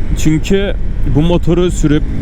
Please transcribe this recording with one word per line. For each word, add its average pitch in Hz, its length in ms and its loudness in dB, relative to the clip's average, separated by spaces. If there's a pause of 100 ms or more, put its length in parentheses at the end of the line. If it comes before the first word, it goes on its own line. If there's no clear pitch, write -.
(180)
Çünkü 190 560 0 (400)
bu 143 80 2
motoru 170 480 0
sürüp 151 320 0 (200)